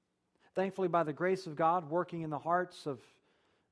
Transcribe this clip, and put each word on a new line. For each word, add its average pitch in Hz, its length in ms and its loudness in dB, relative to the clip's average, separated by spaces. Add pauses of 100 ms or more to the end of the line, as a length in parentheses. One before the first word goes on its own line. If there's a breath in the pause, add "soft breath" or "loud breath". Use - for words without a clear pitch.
(540 soft breath)
Thankfully, 190 360 0
by 170 140 4
the 151 100 -2
grace 180 340 0
of 151 80 -8
God 165 340 2
working 170 340 -2
in 156 60 -6
the 143 100 -4
hearts 175 460 0
of 135 140 -4 (720)